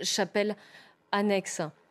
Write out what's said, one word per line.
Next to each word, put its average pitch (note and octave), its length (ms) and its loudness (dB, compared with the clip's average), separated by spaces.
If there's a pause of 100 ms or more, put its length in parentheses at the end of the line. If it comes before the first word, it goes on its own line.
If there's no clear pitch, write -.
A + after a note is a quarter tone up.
chapelle G#3 560 0 (540)
annexe. G3+ 500 0 (300)